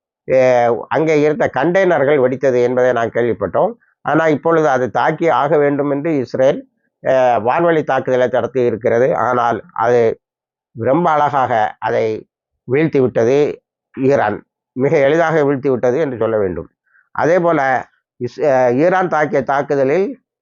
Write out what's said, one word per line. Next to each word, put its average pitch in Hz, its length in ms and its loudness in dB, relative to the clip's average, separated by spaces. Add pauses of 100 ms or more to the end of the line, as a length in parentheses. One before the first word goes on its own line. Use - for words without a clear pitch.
(320)
அஹ், 123 560 2
அங்கே 151 340 0
இருந்த 147 320 0
கண்டெய்னர்கள் 151 640 2
வெடித்தது 123 440 0
என்பதை 123 280 2
நான் 117 180 -2
கேள்விப்பட்டோம். 117 640 -2 (280)
ஆனால் 160 300 0
இப்பொழுது 160 360 0
அது 127 240 0
தாக்கி 156 380 -2
ஆக 143 280 0
வேண்டும் 143 340 0
என்று 143 260 -2
இஸ்ரேல், 135 500 -2 (400)
அஹ், 127 360 2
வான்வழி 160 400 0
தாக்குதலை 127 480 -2
நடத்தி 120 340 -2
இருக்கிறது. 117 500 0
ஆனால் 117 480 -2 (100)
அது 117 460 0 (600)
ரொம்ப 151 300 0
அழகாக 135 680 0
அதை 110 480 -4 (440)
வீழ்த்தி 143 300 0
விட்டது 123 600 0 (340)
ஈரான், 120 480 0 (260)
மிக 143 260 -2
எளிதாக 156 460 2
வீழ்த்தி 139 260 -2
விட்டது 123 300 -2
என்று 135 180 -4
சொல்ல 110 200 -2
வேண்டும். 90 320 -4 (420)
அதே 165 280 0
போல 143 480 0 (320)
இஸ்-, - 220 -8
அஹ், 127 320 2
ஈரான் 180 340 2
தாக்கிய 151 360 -2
தாக்குதலில், 143 640 0 (360)